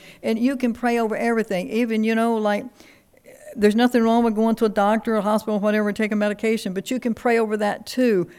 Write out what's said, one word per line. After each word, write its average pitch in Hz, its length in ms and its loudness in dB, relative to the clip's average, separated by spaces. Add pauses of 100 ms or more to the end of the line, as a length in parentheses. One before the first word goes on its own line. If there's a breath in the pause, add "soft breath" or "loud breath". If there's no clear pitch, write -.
(220 loud breath)
And 226 160 -2
you 254 200 0
can 240 160 -2
pray 240 260 -2
over 220 160 -2
everything. 220 540 -2
Even, 220 340 0
you 220 100 0
know, 226 220 2
like, 208 300 0 (880 loud breath)
there's 208 200 4
nothing 240 280 4
wrong 233 200 4
with 226 120 2
going 220 200 2
to 233 100 0
a 214 40 2
doctor 214 480 0
or 208 40 0
hospital, 208 380 0
whatever, 214 300 0
and 202 80 -4
taking 214 200 -2
medication, 208 560 -2
but 190 180 -6
you 254 80 -2
can 233 140 -2
pray 233 260 0
over 214 180 0
that 208 300 -4
too. 220 520 0